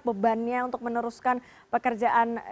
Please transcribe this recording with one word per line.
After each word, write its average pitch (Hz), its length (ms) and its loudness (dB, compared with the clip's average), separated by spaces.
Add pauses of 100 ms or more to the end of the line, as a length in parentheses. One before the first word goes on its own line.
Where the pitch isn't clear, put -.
bebannya 233 560 0
untuk 254 160 -6
meneruskan 240 640 -2 (240)
pekerjaan 233 720 2 (120)